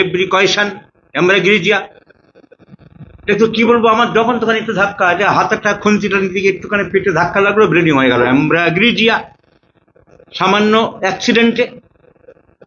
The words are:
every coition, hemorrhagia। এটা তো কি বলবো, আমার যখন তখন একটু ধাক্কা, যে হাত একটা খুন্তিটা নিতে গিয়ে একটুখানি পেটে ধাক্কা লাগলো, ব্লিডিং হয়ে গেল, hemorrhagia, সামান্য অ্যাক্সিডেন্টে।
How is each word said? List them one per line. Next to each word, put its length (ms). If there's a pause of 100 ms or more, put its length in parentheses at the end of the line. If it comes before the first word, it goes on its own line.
every 280
coition, 380 (460)
hemorrhagia। 680 (1500)
এটা 120
তো 120
কি 120
বলবো, 240
আমার 260
যখন 260
তখন 160
একটু 180
ধাক্কা, 400
যে 100
হাত 300
একটা 200
খুন্তিটা 460
নিতে 220
গিয়ে 120
একটুখানি 360
পেটে 220
ধাক্কা 300
লাগলো, 260
ব্লিডিং 280
হয়ে 140
গেল, 120
hemorrhagia, 960 (1120)
সামান্য 680
অ্যাক্সিডেন্টে। 680 (1000)